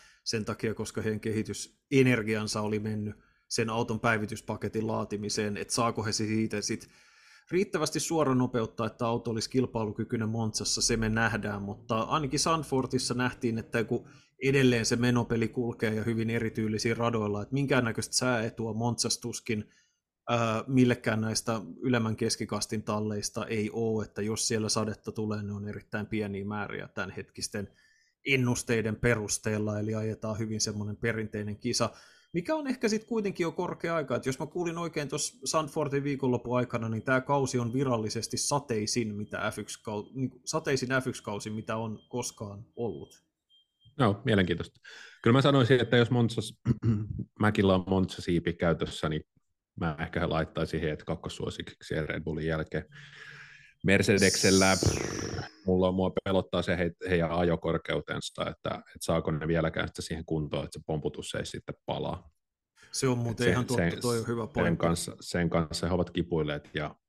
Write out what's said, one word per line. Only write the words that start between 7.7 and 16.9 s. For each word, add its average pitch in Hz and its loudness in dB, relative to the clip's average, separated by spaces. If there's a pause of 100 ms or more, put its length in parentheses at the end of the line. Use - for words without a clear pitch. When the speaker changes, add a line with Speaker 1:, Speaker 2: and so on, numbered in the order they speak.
Speaker 1:
suoranopeutta, 127 2
että 117 -2
auto 117 0
olisi 113 -4
kilpailukykyinen 110 0
Montsassa, 110 -2
se 117 2
me 110 2
nähdään, 107 0
mutta 107 -4
ainakin 143 0
Zandvoortissa 131 0
nähtiin, 120 0
että 113 0
kun - -4 (340)
edelleen 123 6
se 120 2
menopeli 117 2
kulkee 117 0
ja 107 0
hyvin 113 0
erityylisiä 110 0